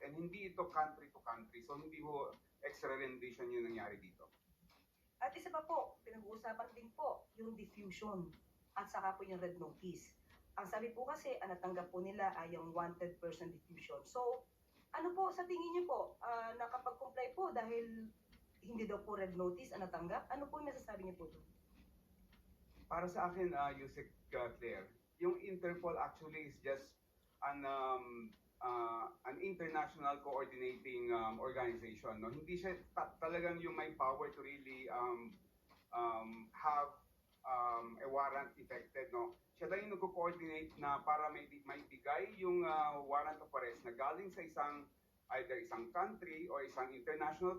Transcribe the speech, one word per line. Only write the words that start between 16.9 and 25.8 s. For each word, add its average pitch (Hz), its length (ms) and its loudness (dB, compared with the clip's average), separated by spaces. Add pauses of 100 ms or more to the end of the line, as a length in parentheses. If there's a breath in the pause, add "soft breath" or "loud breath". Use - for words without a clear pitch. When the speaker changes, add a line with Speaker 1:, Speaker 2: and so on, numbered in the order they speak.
Speaker 2:
po 370 160 4
dahil 226 560 0 (560)
hindi 220 240 -2
daw 202 160 0
po 208 160 -2
red 180 160 0
notice 180 400 2
ang 196 80 -4
natanggap? 180 480 -2
Ano 277 160 0
po 302 160 -4
yung 285 80 -2
masasabi 202 320 -6
niyo 180 160 -6
po 165 80 -8
doon? - 200 -16 (1400)
Speaker 1:
Para 170 240 0
sa 175 160 4
akin, 175 320 2
ah, 143 160 2
Yusek, 135 320 -10 (320)
ah, 117 240 0
Claire, 98 240 -4 (320)
yung 175 240 4
Interpol 175 560 0